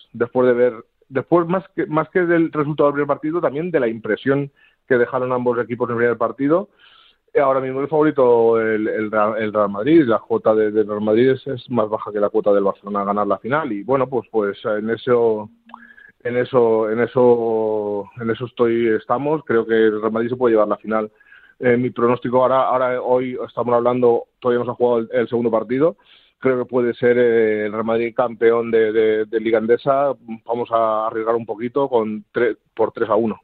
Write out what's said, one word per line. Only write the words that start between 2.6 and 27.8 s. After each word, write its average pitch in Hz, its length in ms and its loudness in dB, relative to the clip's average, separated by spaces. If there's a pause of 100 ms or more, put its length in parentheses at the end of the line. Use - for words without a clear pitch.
del 143 60 0
primer 143 140 -2
partido, 156 320 -4
también 156 300 -4
de 160 100 0
la 120 80 0
impresión 117 600 -2 (360)
que 127 120 2
dejaron 127 340 -2
ambos 123 280 0
equipos 117 280 -4
en 120 60 -4
el 117 40 -4
primer 117 200 0
partido. 143 500 0 (680)
Eh, 151 60 4
ahora 135 200 2
mismo 131 220 -4
el 139 60 -6
favorito, 123 720 4
el, 110 300 0
el 104 220 -4
Real, 107 260 0
el 107 160 -4
Real 104 160 2
Madrid, 127 380 4
la 110 120 2
cuota 110 360 0
de, 107 160 2
del 107 160 0
Real 104 160 -4
Madrid 113 300 4
es, 123 140 -6
es 127 220 -10
más 117 220 0
baja 107 200 -6
que 104 100 -4
la 101 100 0
cuota 104 220 2
del 101 120 2
Barcelona 101 380 -4
a - 20 -4
ganar 101 220 -2
la 98 120 -2
final, 143 320 -4
y 101 120 -6
bueno, 131 260 -2
pues, 127 240 -4
pues 101 320 -2
en 107 240 -4
eso, 113 600 0 (760)
en 123 140 -4
eso, 113 520 2
en 113 100 -2
eso, 110 1080 0 (100)
en 117 120 -6
eso 117 160 -6
estoy, 117 420 0
estamos, 127 560 -2
creo 113 220 0
que 110 80 0
el 110 260 4
Real 107 120 -2
Madrid 113 180 -2
se 123 60 -4
puede 120 180 2
llevar 107 140 4
la 104 100 -2
final. 110 320 -4 (500)
Eh, 123 160 2
mi 123 140 -2
pronóstico 120 500 0
ahora, 131 220 2
ahora, 127 400 0
hoy 127 340 -2 (100)
estamos 120 280 -4
hablando, 120 500 2 (140)
todavía 120 220 0
no 120 40 -4
se 117 60 -4
ha 120 40 -8
jugado 120 260 2
el, 113 120 -8
el 120 160 0
segundo 120 220 -2
partido, 123 460 0 (420)
creo 131 180 0
que 123 80 -4
puede 120 300 -2
ser, 120 240 2
eh, 110 480 2
el 104 60 -6
Real 110 120 -4